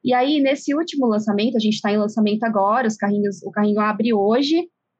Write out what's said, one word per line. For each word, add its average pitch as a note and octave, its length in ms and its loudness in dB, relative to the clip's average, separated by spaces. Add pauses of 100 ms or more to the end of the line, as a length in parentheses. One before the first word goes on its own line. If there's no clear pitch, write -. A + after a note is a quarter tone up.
E B3 120 0
aí, C#4 260 2
nesse C#4 340 0
último D4+ 320 -2
lançamento, G#3+ 520 0
a - 20 2
gente G#3+ 220 0
tá G3+ 100 0
em G#3 60 2
lançamento G#3+ 480 0
agora, A3 420 0
os G#3+ 80 -2
carrinhos, G3+ 480 -2
o G3 80 -12
carrinho G#3 300 0
abre G#3+ 320 0
hoje, C#4 560 0 (300)